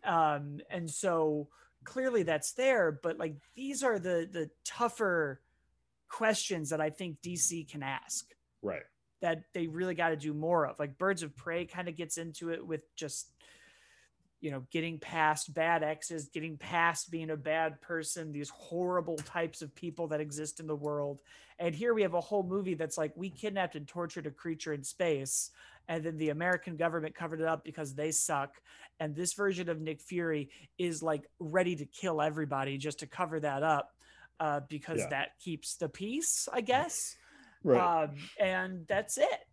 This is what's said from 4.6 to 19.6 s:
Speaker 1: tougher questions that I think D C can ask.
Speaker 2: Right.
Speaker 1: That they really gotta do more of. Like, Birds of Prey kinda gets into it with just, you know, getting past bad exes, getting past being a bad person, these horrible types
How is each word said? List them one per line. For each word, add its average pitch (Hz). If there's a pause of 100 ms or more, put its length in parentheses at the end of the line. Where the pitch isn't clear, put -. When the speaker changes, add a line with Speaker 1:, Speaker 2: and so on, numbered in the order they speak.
Speaker 1:
tougher 175 (680)
questions 196
that 156
I 156
think 165
D 175
C 160
can 143
ask. - (280)
Speaker 2:
Right. 87 (380)
Speaker 1:
That 165
they 170
really 175
gotta 165
do 151
more 156
of. 110
Like, 143
Birds 185
of 147
Prey 170
kinda 175
gets 160
into 165
it 165
with 156 (120)
just, - (1080)
you 156
know, 135 (100)
getting 165
past 156
bad 165
exes, 151
getting 156
past 170
being 160
a 156
bad 156
person, 160
these 147
horrible 175
types 165